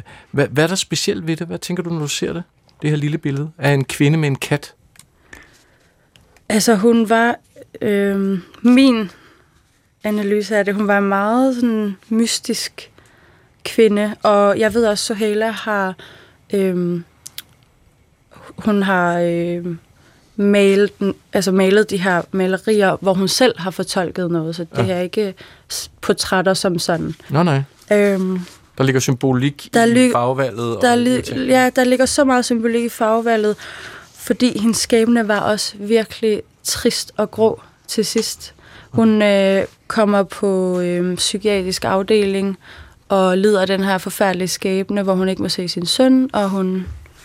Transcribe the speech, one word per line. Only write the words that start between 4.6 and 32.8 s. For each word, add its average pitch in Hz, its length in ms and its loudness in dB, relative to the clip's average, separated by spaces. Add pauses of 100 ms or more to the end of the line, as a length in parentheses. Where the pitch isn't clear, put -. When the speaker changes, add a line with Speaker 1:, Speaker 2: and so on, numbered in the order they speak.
Speaker 2:
Altså, 220 280 2
hun 226 320 4
var, 233 280 2 (440)
øhm, 196 640 0 (200)
min 247 480 4 (960)
analyse 208 520 -2
af 202 80 2
det, 196 100 -2
hun 208 140 0
var 202 100 2
en 202 100 2
meget 226 460 0
sådan 214 420 -2 (120)
mystisk - 840 -4 (720)
kvinde, 208 580 2
og 202 360 2
jeg 214 160 0
ved 233 120 2
også, 208 180 -2
Sohaila 214 460 -2
har, 202 440 -4 (580)
øhm, 180 520 0 (1500)
hun 202 240 0
har, 180 380 0
øhm, 175 580 -2 (580)
malet 202 640 2
den, 196 160 -2 (180)
altså 190 200 0
malet 196 380 4
de 196 60 -2
her 175 260 0 (100)
malerier, 190 680 0
hvor 190 140 0
hun 185 140 0
selv - 300 2
har 180 120 -6
fortolket 180 600 -4
noget, 165 260 -4
så 170 100 -8 (100)
det 185 120 0
Speaker 1:
Ja. 190 60 -2
Speaker 2:
er 180 60 -2
ikke 190 340 -4 (380)
s-, - 180 -12 (100)
portrætter 185 540 0
som 180 240 -2
sådan. 165 360 -4 (160)
Speaker 1:
Nå, 147 120 2
nej. 143 200 2 (300)
Speaker 2:
Øhm, 190 480 2 (380)
Speaker 1:
Der 131 60 0
ligger 131 160 2
symbolik 135 720 -2
Speaker 2:
der 233 100 4
Speaker 1:
i 233 80 4
Speaker 2:
lig-, 247 200 4
Speaker 1:
farvevalget 120 640 -2
og - 60 -4
Speaker 2:
der 240 140 4
Speaker 1:
de 240 140 0
her 247 80 0
Speaker 2:
li-, - 40 -4
Speaker 1:
ting. - 260 -6
Speaker 2:
ja, 254 280 4
der 254 80 4
ligger 254 220 4
så 294 180 0
meget 247 200 2
symbolik 233 400 0